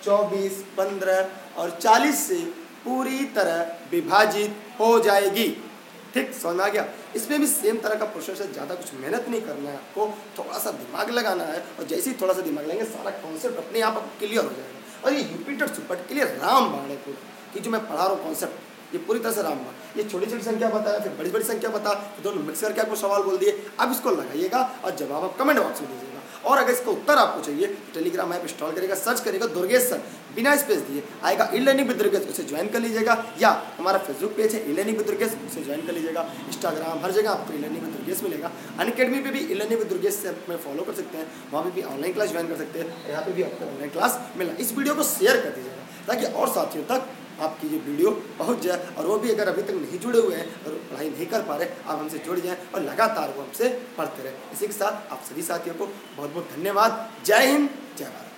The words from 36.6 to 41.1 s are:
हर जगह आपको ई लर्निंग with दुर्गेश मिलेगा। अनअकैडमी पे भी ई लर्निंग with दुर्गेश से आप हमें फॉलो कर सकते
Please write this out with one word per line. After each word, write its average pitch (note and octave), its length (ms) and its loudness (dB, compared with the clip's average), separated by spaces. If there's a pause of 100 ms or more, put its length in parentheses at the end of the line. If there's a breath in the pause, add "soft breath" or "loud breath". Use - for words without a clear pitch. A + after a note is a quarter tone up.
हर F#3 80 0
जगह G#3 200 4
आपको - 220 -2
ई D3+ 40 -4
लर्निंग D#3 260 -4
with D#3+ 140 -6
दुर्गेश E3 260 -4
मिलेगा। E3 280 -4 (280 loud breath)
अनअकैडमी A#3+ 400 2
पे C4+ 100 -4
भी E3+ 120 -2
ई - 140 -2
लर्निंग A3 240 0
with G#3 100 -2
दुर्गेश F#3 260 0
से F#3+ 140 -6
आप - 180 -8
हमें E3+ 120 -4
फॉलो D3+ 240 -6
कर F3 100 -6
सकते E3+ 240 -8